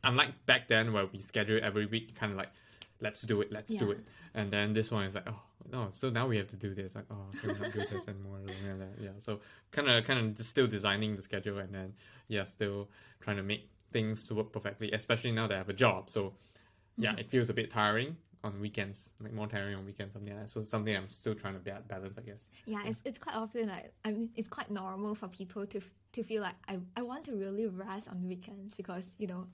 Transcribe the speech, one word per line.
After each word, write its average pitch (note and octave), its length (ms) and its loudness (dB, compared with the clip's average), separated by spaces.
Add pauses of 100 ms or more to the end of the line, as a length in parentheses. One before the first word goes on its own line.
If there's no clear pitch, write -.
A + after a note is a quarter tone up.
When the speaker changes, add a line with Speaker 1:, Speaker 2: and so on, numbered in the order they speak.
Speaker 1:
unlike C3+ 440 4
back B2+ 220 6
then A2+ 260 6
where G2+ 100 6
we G2 160 -6
schedule G#2+ 380 4
it - 40 2
every G#2+ 220 2
week, A2 340 -4
kinda G#2 160 -2
like, F#2+ 140 -4 (500)
"Let's G#2+ 220 -4
do G#2+ 220 4
it, - 100 0
let's G#2+ 220 -4
do B2+ 140 4
Speaker 2:
Yeah. G2+ 40 4
Speaker 1:
it." - 140 -4 (260)
And G#2 180 0
then G#2 220 4
this G#2+ 180 4
one G#2 140 2
is F#2+ 120 -4
like, F#2 120 -4
"Oh, G#2 140 -6 (280)
no, A#2 220 -2
so - 160 -2
now A#2 180 2
we A2+ 120 4
have G2+ 100 0
to - 80 -12
do G2 180 -4
this." F#2+ 200 -6
Like, G#2 160 -8
"Oh, G2+ 160 -8 (160)
so A2 60 0
we G#2 60 0
don't G2+ 200 -4
do G#2 60 0
this - 280 -4
Speaker 2:
<laughs> - 0 -
Speaker 1:
anymore," G2 300 -8
something G2 300 -6
like F#2+ 100 -4 (180)
that. A2+ 80 -8
Yeah, F#2+ 140 -10
so G#2 220 -4 (300)
kinda, C3 300 6
kinda A#2 300 4
just A2 180 -6
still C3 180 8
designing G#2 500 2
the G2 60 -6
schedule G2+ 360 -2
and G2 160 -6
then, F#2+ 180 -6 (340)
yeah, G2+ 180 0
still G2+ 440 -2 (320)
trying G#2 160 0
to G2 60 -2
make G2+ 260 -2 (240)
things A2 400 0
work G#2+ 180 0
perfectly, G#2 420 -4
especially A#2 400 2
now A2+ 140 2
that G2+ 100 2
I - 20 0
have F#2 100 -4
a G2 60 0
job. F#2+ 340 6
So G2 240 0 (640)
yeah, A2 140 2
Speaker 2:
Mm-hmm. G#2+ 100 -2
Speaker 1:
it A2+ 100 -6
feels A#2+ 200 6
a G#2+ 40 2
bit A2+ 160 0
tiring A2+ 460 4 (280)
on G2+ 160 -4
weekends, G#2 500 -4 (100)
like, G#2+ 120 -10
more G#2+ 140 -4
tiring G2+ 300 -2
on F#2+ 100 -8
weekends, G2 280 -8
something G2+ 200 -8
like G#2 80 -8
that. G#2+ 80 -10
So A2 120 -4
something G#2+ 340 0
I'm G2 120 -4
still - 260 -2
trying G2+ 200 -6
to F#2+ 60 -8
ba-, G2 260 -6
balance, G2 320 -8
I A#2 40 -12
guess. G#2+ 260 -16 (180)
Speaker 2:
Yeah, G#3+ 160 -4
Speaker 1:
Yeah. G#3 80 -4
Speaker 2:
it's, A3 140 -6
it's C4 140 -6
quite - 180 -6
often, A3 320 -2
like, - 260 -8 (100)
I A3 60 0
mean, A3+ 240 -2
it's A3 140 -4
quite - 200 -8
normal G3 460 -2
for G#3 140 -8
people F#3 400 -8
to, G3+ 120 -4 (340)
to A#3 100 -2
feel A3 180 -2
like, F3+ 140 -4 (120)
"I, G3 120 -4 (160)
I A#3+ 60 -2
want B3+ 240 -6
to C4+ 100 -4
really G3+ 320 0
rest F#3+ 400 -6
on F3+ 180 -4
weekends G3 480 -8
because, F#3 300 -6 (120)
you G#3 120 -4
know, F3+ 260 -6